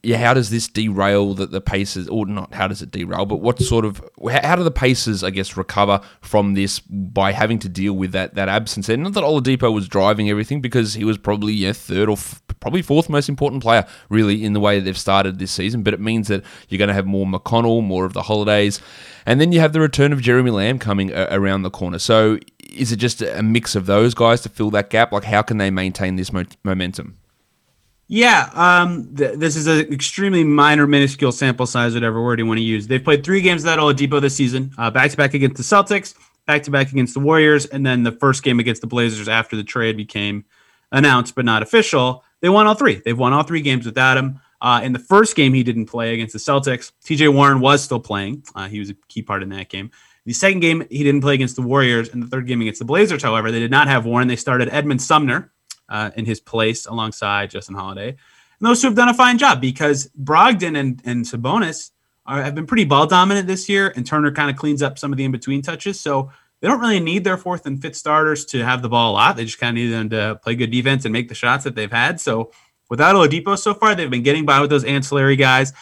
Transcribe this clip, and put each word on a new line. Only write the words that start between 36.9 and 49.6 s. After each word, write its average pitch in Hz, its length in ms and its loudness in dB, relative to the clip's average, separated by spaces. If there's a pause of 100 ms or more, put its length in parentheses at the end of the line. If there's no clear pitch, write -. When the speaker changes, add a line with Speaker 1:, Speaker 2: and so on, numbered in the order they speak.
Speaker 2:
against 131 240 0
the 135 60 -4
Warriors, 151 460 4
and 139 200 -4
then 123 160 2
the 117 80 0
first 135 320 0
game 123 160 2
against 117 220 -2
the 113 80 -10
Blazers 110 400 -2
after 113 260 0
the 107 80 -6
trade 113 340 -4
became 104 480 -8 (460)
announced 127 460 4
but 127 80 0
not 110 180 2
official. 127 640 0 (160)
They 175 80 0
won 214 180 6
all 214 80 4
three. 214 300 0
They've 117 120 -2
won 123 160 2
all 151 120 2
three 165 160 -4
games 131 260 -2
without 131 300 2
him. 135 240 -4 (200)
Uh, 120 220 2
in 127 100 -2
the 123 60 -2
first 208 380 2
game, 135 180 4
he 131 80 2
didn't 113 240 -4
play 117 260 -6
against 113 200 -6
the 110 80 -12
Celtics. 139 500 -2 (140)
T 160 100 -4
J 151 140 4
Warren 139 320 6
was 139 200 4
still 123 200 -4
playing. 107 420 -6 (140)
Uh, 95 100 -10
he 104 140 -10
was 98 100 -10
a 98 40 -14 (120)
key - 160 -12
part 98 220 -6
in 98 60 -10
that 95 180 -12